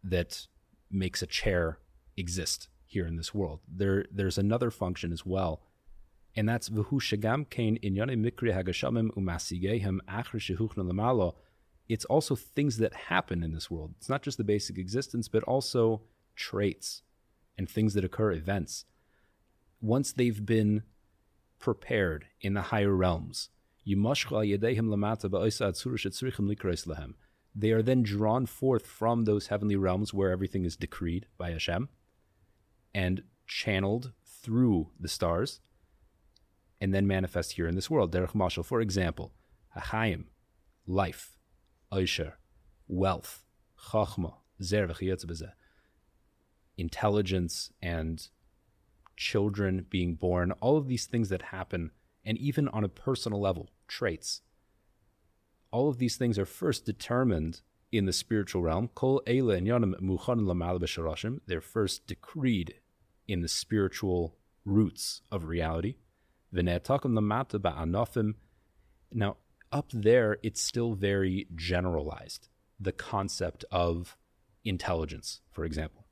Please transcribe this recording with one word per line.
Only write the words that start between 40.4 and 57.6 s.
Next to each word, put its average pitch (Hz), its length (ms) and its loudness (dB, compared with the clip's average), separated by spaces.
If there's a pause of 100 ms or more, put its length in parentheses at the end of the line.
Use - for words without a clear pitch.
life, 92 500 -2 (540)
Osher, 92 420 0 (540)
wealth, - 580 -2 (460)
Chachma, 95 420 0 (280)
Zer 95 260 0
v'chiyotze 92 380 -4
b'zeh, 82 280 -10 (1200)
intelligence 92 920 0 (100)
and 82 480 -4 (840)
children 98 760 0
being 87 260 0
born, 90 380 0
all 131 220 2
of 143 120 0
these 123 180 -2
things 113 240 -2
that 92 140 -2
happen, 90 480 -6 (340)
and 110 120 -2
even 143 320 0
on 107 140 -2
a 98 60 0
personal 117 500 -4
level, 92 300 0 (180)
traits. - 540 -4 (1300)
All 131 160 2
of 131 120 -2
these 123 180 0
things 120 220 2
are 98 60 2
first - 400 -2
determined 107 760 0 (300)